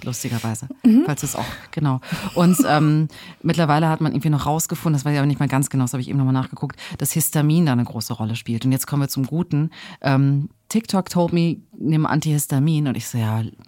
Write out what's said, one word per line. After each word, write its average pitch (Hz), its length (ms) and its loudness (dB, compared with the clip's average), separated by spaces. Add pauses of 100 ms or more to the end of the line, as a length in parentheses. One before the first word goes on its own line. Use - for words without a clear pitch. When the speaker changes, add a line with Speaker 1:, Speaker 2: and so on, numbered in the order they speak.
Speaker 1:
lustigerweise. 120 640 -6 (160)
Speaker 2:
Mhm. 233 200 6
Speaker 1:
Falls 151 180 -2
es 135 120 -4
auch, 113 100 -4 (260)
genau. 139 280 0 (360)
Und, 175 300 6
ähm, 151 440 4 (160)
<laughs> - 180 -20
mittlerweile 160 460 2
hat 160 100 0
man 156 140 0
irgendwie 151 160 0
noch 147 160 0
rausgefunden, 160 480 0
das 139 100 0
weiß 147 80 0
ich 147 80 0
aber 139 60 2
nicht 143 140 0
mehr 143 100 0
ganz 135 200 0
genau, 131 160 0
das - 80 -4
habe 131 80 -4
ich 123 80 -8
eben 139 100 0
nochmal 131 140 2
nachgeguckt, 135 460 -4 (200)
dass 143 140 -4
Histamin 156 520 2
da 143 60 2
eine 120 120 2
große 113 300 -6
Rolle 113 220 -4
spielt. 113 280 -4
Und 131 80 2
jetzt 131 140 0
kommen 143 160 -2
wir 139 60 0
zum 135 180 -4
Guten. 156 460 -2 (300)
Ähm, 139 480 2 (200)
TikTok 202 400 -2
told 170 240 0
me, 170 240 2 (180)
nimm 156 300 0
Antihistamin. 151 840 0
Und 127 80 -2
ich 113 120 -6
so, 123 100 -6
„Ja, 110 240 0 (260)